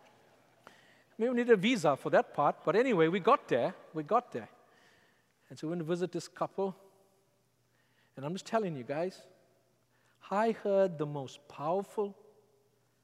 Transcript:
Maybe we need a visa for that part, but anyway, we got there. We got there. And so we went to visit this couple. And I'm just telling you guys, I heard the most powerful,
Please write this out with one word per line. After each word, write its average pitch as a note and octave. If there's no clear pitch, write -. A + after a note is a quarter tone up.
Maybe A#3
we B3
need A#3+
a A3+
visa E3+
for -
that F3+
part, D3+
but D#3+
anyway, G#3
we F#3
got A#3+
there. C#3+
We D#3
got A3
there. A2+
And C3
so D#3+
we D#3
went F3
to D#3+
visit F3
this -
couple. F#3+
And C3
I'm D3+
just F#3
telling G#3
you B2
guys, D#3+
I G#3+
heard G3
the D3+
most D3
powerful, G3